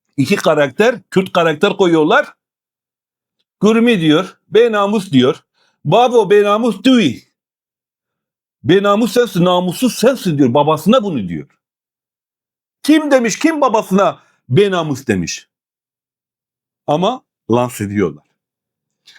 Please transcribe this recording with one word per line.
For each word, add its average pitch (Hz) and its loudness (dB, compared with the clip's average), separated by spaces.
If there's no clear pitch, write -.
iki 139 0
karakter, 170 0
Kürt 190 -2
karakter 175 -2
koyuyorlar. 180 0
Gurmi 226 2
diyor, 156 0
"Be 226 2
namus." 202 -2
diyor. 131 0
"Babo 226 2
be 208 4
namus 208 -2
tui." 220 0
"Be 185 2
namus 202 0
sensin, 202 0
namussuz 180 -2
sensin." 208 0
diyor. 127 2
Babasına 156 0
bunu 123 -6
diyor. 76 -12
Kim 302 2
demiş, 233 0
kim 311 -2
babasına 208 0
"Be 196 2
namus." 156 -4
demiş? 92 -4
Ama 185 -2
lanse 120 -2
ediyorlar. 98 -4